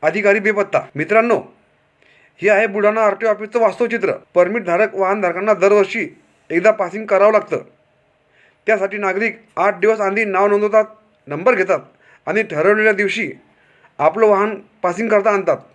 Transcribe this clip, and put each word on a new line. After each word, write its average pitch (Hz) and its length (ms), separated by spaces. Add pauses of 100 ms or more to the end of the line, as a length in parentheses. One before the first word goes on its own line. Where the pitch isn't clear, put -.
अधिकारी 202 360
बेपत्ता. 202 400 (160)
मित्रांनो, 208 460 (1000)
हे 185 80
आहे 214 180
बुलढाणा 208 340
आरटीओ 214 280
ऑफिसचं 214 300
वास्तव 220 260
चित्र. 202 260
परमिट 185 540
धारक 190 300
वाहनधारकांना 196 580
दरवर्षी 202 540 (420)
एकदा 175 220
पासिंग 202 340
करावं 208 260
लागतं. 208 260 (1080)
त्यासाठी 202 300
नागरिक 202 400 (200)
आठ 185 220
दिवस 214 200
आधी 202 260
नाव 196 220
नोंदवतात, 208 380 (420)
नंबर 170 280
घेतात 185 240 (460)
आणि 202 180
ठरवलेल्या 208 500
दिवशी 196 380 (680)
आपलं 165 260
वाहन 208 300 (280)
पासिंग 185 260
करता 208 200
आणतात. 190 280 (180)